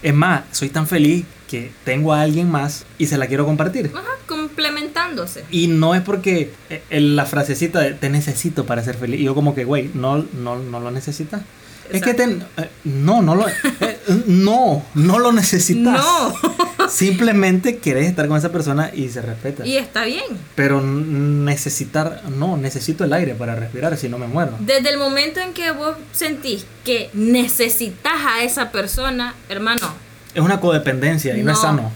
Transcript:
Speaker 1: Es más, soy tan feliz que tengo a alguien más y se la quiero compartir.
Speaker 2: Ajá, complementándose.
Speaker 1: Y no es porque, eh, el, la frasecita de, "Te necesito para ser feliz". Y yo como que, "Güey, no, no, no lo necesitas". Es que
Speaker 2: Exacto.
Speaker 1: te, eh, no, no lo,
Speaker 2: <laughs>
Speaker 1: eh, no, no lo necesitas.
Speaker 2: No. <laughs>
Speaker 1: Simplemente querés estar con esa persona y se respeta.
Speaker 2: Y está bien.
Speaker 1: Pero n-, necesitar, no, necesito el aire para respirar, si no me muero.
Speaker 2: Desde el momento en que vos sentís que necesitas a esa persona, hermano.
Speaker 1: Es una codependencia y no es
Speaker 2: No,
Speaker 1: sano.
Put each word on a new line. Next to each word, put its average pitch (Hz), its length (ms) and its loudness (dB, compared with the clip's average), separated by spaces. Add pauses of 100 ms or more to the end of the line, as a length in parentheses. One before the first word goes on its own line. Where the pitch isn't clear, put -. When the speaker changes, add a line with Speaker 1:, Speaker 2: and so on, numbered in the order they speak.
Speaker 1:
Es 147 100 2
más, 147 380 4
soy 139 180 -4
tan 156 180 -2
feliz 170 380 4 (240)
que 120 220 -8 (120)
tengo 151 300 2
a 151 80 4
alguien 160 300 2
más 147 340 -2 (120)
y 156 100 0
se 147 100 0
la 131 100 0
quiero 135 180 0
compartir. 156 480 0
Speaker 2:
Ajá, 370 100 -10 (240)
complementándose. 302 1200 -6
Speaker 1:
Y 170 180 2
no 165 280 4
es 185 60 2
porque, 185 500 0 (180)
eh, 156 200 -12
el, 147 260 4
la 143 100 2
frasecita 147 540 -2
de, 143 140 2
"Te 143 160 -4
necesito 147 560 -2
para 117 180 -2
ser 120 120 -4
feliz". 123 260 -4
Y - 20 2
yo 135 120 2
como 147 200 2
que, 131 80 -2
"Güey, 135 300 -2
no, 135 320 0 (160)
no, 123 160 -6
no 123 220 -8
lo 120 120 -8
necesitas". 151 500 -8 (480)
Es 190 120 -2
que 262 100 0
Speaker 2:
Exacto. 233 340 0 (120)
Speaker 1:
te, 160 60 -4
eh, 160 60 -8 (140)
no, 151 380 2
no 160 140 4
lo, 214 120 2
Speaker 2:
<laughs> - 340 -4
Speaker 1:
eh, 214 160 -2 (300)
no, 196 560 4 (100)
no 175 260 4
lo 240 120 4
necesitas. 233 720 4
Speaker 2:
No. 320 320 2 (520)
<laughs> - 20 -2
Speaker 1:
Simplemente 196 880 2
querés 143 320 2
estar 156 180 0
con 151 100 2
esa 165 140 0
persona 151 420 0
y 135 160 -4
se 117 120 -8
respeta. 117 440 -8
Speaker 2:
Y 262 120 -2
está 233 280 -4
bien. 311 180 -4 (320)
Speaker 1:
Pero 139 240 4
n-, 143 680 0
necesitar, 147 800 -2 (140)
no, 165 200 0
necesito 139 480 -4
el 143 80 2
aire 156 220 0
para 117 200 -4
respirar, 123 420 -4
si 135 120 -6
no 120 80 -6
me 120 100 -8
muero. 147 320 -2
Speaker 2:
Desde 262 300 2
el 285 80 0
momento 285 420 -2
en 370 140 -6
que 339 180 -4
vos 302 240 -4 (160)
sentís 262 540 -4 (180)
que 233 300 -2
necesitas 233 1000 0 (120)
a 233 180 0
esa 240 280 -2
persona, 247 640 -4 (120)
hermano. 214 400 -2 (460)
Speaker 1:
Es 139 80 0
una 190 180 4
codependencia 147 760 2
y 107 60 0
no 147 80 2
es - 60 4
Speaker 2:
No, - 40 4
Speaker 1:
sano. 139 340 2